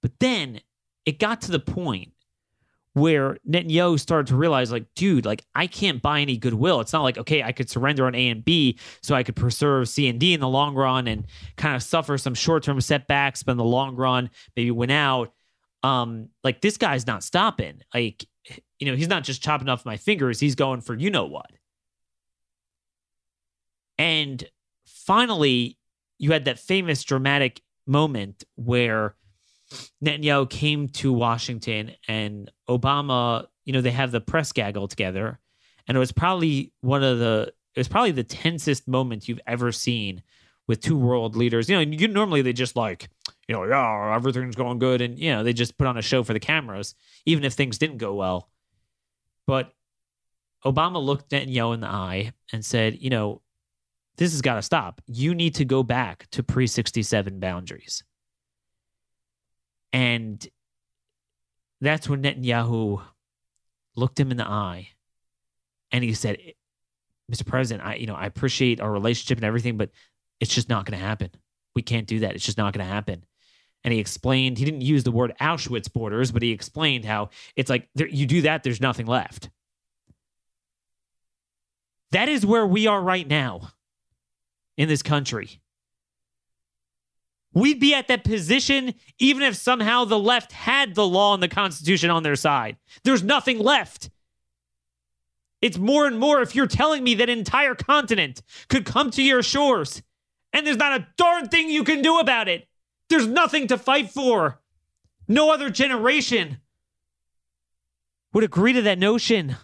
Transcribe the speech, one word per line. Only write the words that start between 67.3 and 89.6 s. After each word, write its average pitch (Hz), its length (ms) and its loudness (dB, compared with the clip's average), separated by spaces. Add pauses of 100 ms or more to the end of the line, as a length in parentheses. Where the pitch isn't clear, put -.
President, 113 380 -4
I, - 120 -8
you 117 100 -10
know, 107 80 -8
I 87 140 -8
appreciate 127 520 0
our 107 120 -4
relationship 113 480 0
and 113 60 -2
everything, 113 300 -2
but 104 140 -2 (500)
it's 117 140 -2
just 117 160 0
not 101 160 0
gonna 104 120 -8
happen. 95 340 -6 (420)
We 120 80 -2
can't 113 240 -2
do 110 140 -2
that. 101 160 -2
It's 98 100 -8
just 110 140 -4
not 101 140 0
gonna 101 120 -6
happen." 98 400 -8 (560)
And 120 120 -2
he 110 80 0
explained, 131 560 -2
he 123 80 0
didn't 151 160 -4
use 135 240 2
the 127 60 0
word 117 280 0
Auschwitz 131 500 -4
borders, 113 440 -2
but 117 80 0
he 117 100 0
explained 127 540 -2
how 107 240 -4 (260)
it's 135 140 -2
like, 123 260 0
there, 151 140 -2
you 143 160 -2
do 151 160 2
that, 151 200 2
there's 120 200 -4
nothing 120 240 -2
left. 117 440 -4 (2500)
That 214 160 2
is 269 180 0
where 220 220 4
we 214 200 2
are 202 140 2
right 180 240 0
now 131 460 -2 (1040)
in 151 140 2
this 147 120 2
country. 127 600 -4 (1900)
We'd 262 260 4
be 277 140 6
at 262 160 0
that 240 160 2
position 247 720 0 (220)
even 269 260 4
if 247 120 2
somehow 240 480 2